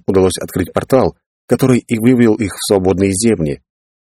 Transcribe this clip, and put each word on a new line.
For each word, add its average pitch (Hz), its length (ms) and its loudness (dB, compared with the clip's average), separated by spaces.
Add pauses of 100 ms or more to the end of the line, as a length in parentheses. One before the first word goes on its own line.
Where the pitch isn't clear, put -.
удалось 95 340 0
открыть - 320 -6
портал, 110 420 0 (320)
который 127 300 2
и 113 220 -4
вывел 120 340 4
их 101 220 -4
в - 120 -10
свободные 98 440 2
земли. 92 500 -2 (580)